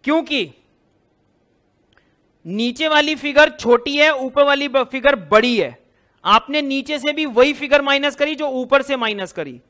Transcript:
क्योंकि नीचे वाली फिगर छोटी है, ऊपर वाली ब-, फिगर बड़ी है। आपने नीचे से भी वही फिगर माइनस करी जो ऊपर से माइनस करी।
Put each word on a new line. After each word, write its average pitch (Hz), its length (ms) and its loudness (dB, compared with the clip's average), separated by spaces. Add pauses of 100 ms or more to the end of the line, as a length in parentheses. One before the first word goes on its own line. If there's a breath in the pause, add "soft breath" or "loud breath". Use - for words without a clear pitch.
क्योंकि 269 500 -2 (1900)
नीचे 240 420 -4
वाली 302 280 2
फिगर 294 340 2
छोटी 240 480 0
है, 302 160 4
ऊपर 262 300 0
वाली 285 240 0
ब-, 254 160 0
फिगर 269 320 0 (140)
बड़ी 233 280 4
है। 131 200 -4 (460)
आपने 247 380 2
नीचे 277 380 -6
से 294 140 -2
भी 311 120 -4
वही 262 280 2
फिगर 285 280 2
माइनस 277 340 -2
करी 294 200 -2
जो 294 160 -6
ऊपर 254 300 0
से 269 140 -4
माइनस 208 380 -6
करी। 135 260 -10 (100)